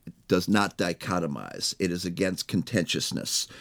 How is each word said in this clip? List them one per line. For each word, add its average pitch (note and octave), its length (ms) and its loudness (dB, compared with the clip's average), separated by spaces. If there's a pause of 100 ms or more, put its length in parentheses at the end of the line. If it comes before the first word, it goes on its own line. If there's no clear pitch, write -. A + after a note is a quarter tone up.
(280)
does F2+ 200 4
not G2+ 300 4
dichotomize. D#2+ 1000 -2
It F#2 120 2
is F2+ 140 -2
against F#2 440 -2
contentiousness. - 1000 0 (120)